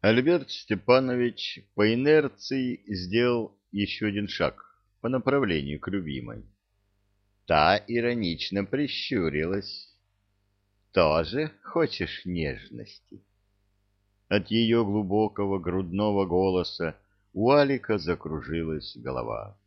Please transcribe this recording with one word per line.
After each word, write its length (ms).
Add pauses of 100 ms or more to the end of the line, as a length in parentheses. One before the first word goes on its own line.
Альберт 520
Степанович 1040 (160)
по 180
инерции 920
сделал 720 (140)
ещё 340
один 220
шаг 360 (360)
по 80
направлению 720
к 80
любимой. 560 (1000)
Та 420
иронично 760
прищурилась. 1300 (1000)
"Тоже 580 (140)
хочешь 600
нежности?" 1000 (1040)
От 240
её 320
глубокого 760
грудного 680
голоса 680 (380)
у 180
Алика 480
закружилась 1000
голова. 720